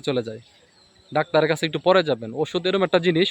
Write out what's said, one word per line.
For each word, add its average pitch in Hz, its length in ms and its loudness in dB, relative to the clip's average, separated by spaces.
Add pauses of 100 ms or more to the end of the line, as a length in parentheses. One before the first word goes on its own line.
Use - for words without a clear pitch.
চলে 127 160 0
যায়, 110 180 -12 (720)
ডাক্তারের 156 400 2
কাছে 156 140 -4
একটু 156 220 -4
পরে 185 160 6
যাবেন। 117 260 -4 (120)
ওষুধ 170 240 -4
এরম 190 180 0
একটা 180 160 2
জিনিস, 170 320 2